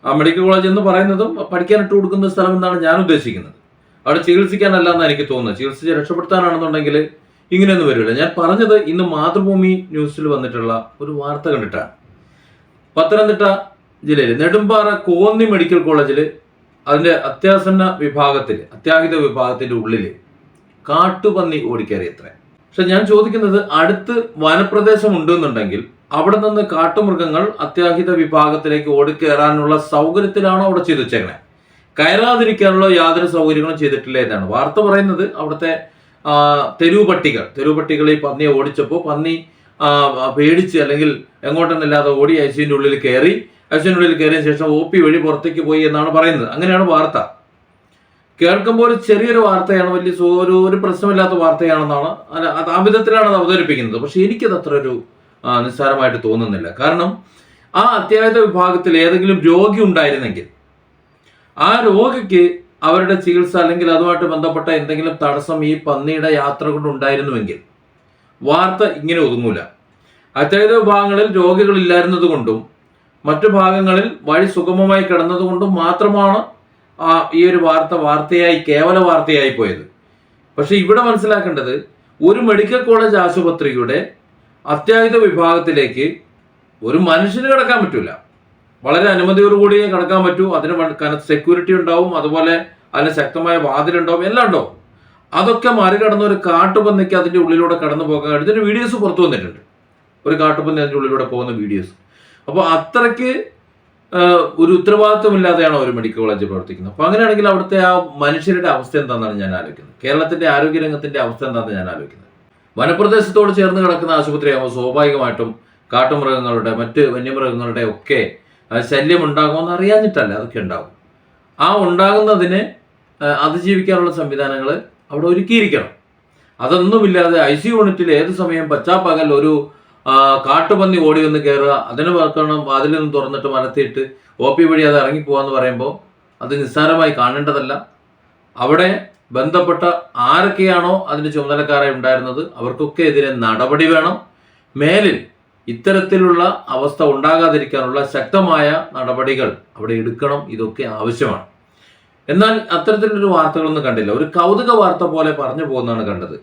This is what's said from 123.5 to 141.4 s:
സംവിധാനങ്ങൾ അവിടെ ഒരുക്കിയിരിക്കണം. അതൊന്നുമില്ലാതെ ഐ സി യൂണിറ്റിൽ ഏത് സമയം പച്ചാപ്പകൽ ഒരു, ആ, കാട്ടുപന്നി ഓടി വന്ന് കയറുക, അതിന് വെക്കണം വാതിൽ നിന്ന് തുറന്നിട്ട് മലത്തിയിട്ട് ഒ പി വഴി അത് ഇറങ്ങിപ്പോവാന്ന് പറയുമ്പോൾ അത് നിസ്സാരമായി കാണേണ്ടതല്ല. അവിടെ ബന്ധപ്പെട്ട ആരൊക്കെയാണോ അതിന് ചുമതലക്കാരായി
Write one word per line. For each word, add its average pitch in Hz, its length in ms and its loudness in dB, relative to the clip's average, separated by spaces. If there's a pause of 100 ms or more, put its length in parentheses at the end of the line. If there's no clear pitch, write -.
സംവിധാനങ്ങൾ 139 500 -4 (400)
അവിടെ 151 220 -4
ഒരുക്കിയിരിക്കണം. 190 580 0 (720)
അതൊന്നുമില്ലാതെ 180 720 2 (120)
ഐ 147 120 2
സി 214 120 -4
യൂണിറ്റിൽ 190 340 2 (120)
ഏത് 170 100 -2 (100)
സമയം 165 320 -4
പച്ചാപ്പകൽ 160 560 0 (100)
ഒരു, 156 140 2 (600)
ആ, - 20 2 (320)
കാട്ടുപന്നി 185 600 2
ഓടി 156 200 4
വന്ന് 151 180 0
കയറുക, 139 280 2 (180)
അതിന് 151 260 -2
വെക്കണം 151 420 0 (100)
വാതിൽ 143 280 0
നിന്ന് 151 200 -4
തുറന്നിട്ട് 139 380 -4
മലത്തിയിട്ട് 131 480 -4 (420)
ഒ 135 120 4
പി 170 140 4
വഴി 156 200 2
അത് 147 120 4
ഇറങ്ങിപ്പോവാന്ന് 139 540 -2
പറയുമ്പോൾ 127 360 -2 (500)
അത് 127 100 -8 (100)
നിസ്സാരമായി 156 580 0
കാണേണ്ടതല്ല. 139 520 -2 (920)
അവിടെ 160 240 2 (480)
ബന്ധപ്പെട്ട 165 480 0 (480)
ആരൊക്കെയാണോ 180 600 0 (180)
അതിന് 151 240 -4
ചുമതലക്കാരായി 143 640 -2